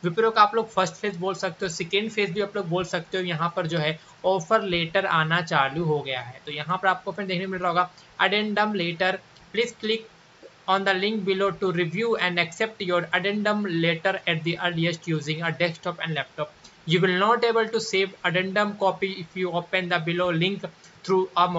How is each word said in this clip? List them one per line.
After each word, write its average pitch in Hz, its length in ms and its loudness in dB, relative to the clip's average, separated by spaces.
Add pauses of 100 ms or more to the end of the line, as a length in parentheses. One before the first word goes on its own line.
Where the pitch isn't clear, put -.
Wipro 220 300 2
का 220 60 6
आप 208 140 4
लोग 220 160 0
फर्स्ट 185 220 0
फेज 202 240 -4
बोल 185 180 -2
सकते 190 300 -4
हो, 180 40 -2
सेकेंड 196 420 -2
फेज 202 200 0
भी 202 100 -2
आप 202 140 -4
लोग 196 140 -4
बोल 180 160 0
सकते 180 320 -4
हो। 185 60 -2
यहाँ 165 320 -2
पर 175 120 -2
जो 170 100 -2
है 156 220 0 (260)
ऑफर 190 380 2
लेटर 175 420 0
आना 160 360 2
चालू 151 440 2
हो 151 160 2
गया 135 200 -4
है। 120 240 -14
तो 151 60 -10
यहाँ 151 260 -4
पर 196 100 2
आपको 185 240 0
फ्रेंड 185 180 -6
देखने 185 180 -2
मिल 190 120 -4
रहा 180 100 0
होगा 175 200 2 (340)
addendum 208 580 2
letter, 170 300 0 (440)
please 233 180 0 (100)
click 220 200 -2 (720)
on 196 140 0
the 190 100 4
link 208 300 -2
below 196 200 2 (140)
to 185 160 0
review 185 320 0 (160)
and 175 160 0
accept 214 460 -4
your 175 120 2 (180)
addendum 202 460 0 (200)
letter 170 280 0 (200)
at 160 140 -4
the 165 80 -2 (120)
earliest 165 460 -2
using 156 360 -4
a 156 40 -4 (100)
desktop 165 420 -4
and 156 140 -4
laptop। - 520 -10 (220)
You 180 120 6
will 180 200 4
not 233 260 4
able 220 240 2
to 214 140 0
save 190 260 0 (160)
addendum 196 540 0
copy 190 280 0 (120)
if 185 180 -6
you 175 200 -2
open 180 320 -2
the 165 140 0
below 175 220 2 (140)
link 196 260 -4 (340)
through 185 180 4 (200)
a 180 160 2